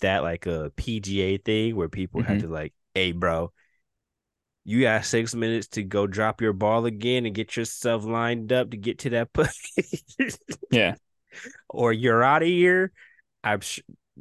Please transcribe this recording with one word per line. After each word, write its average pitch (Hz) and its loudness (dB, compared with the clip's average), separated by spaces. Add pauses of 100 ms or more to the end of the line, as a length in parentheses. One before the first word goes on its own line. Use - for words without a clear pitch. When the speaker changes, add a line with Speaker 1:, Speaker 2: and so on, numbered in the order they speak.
Speaker 1:
that, 95 2
like, 85 -4
a 78 -4
P 113 -4
G 98 -2
A 95 2
thing 110 0
where 87 -2
people 92 -6
had 101 0
Speaker 2:
Mm-hmm. 87 -4
Speaker 1:
to, - -
like, 78 -8 (220)
"Hey, 92 2
bro, 85 -2 (1120)
you 113 2
got 110 4
six 113 0
minutes 113 -2
to 107 -6
go 101 0
drop 107 -2
your 110 2
ball 110 2
again 120 -2
and 101 -6
get 110 -6
yourself 117 -2
lined 117 -2
up 127 0
to 117 -10
get 107 -4
to 123 -4
that 117 -2
<laughs> - -
place." - -2 (680)
Speaker 2:
Yeah. 104 4 (720)
Speaker 1:
Or, 120 0
"You're 117 4
outta 151 4
here." 180 4 (520)
I'm 104 0
sh-, - -10 (400)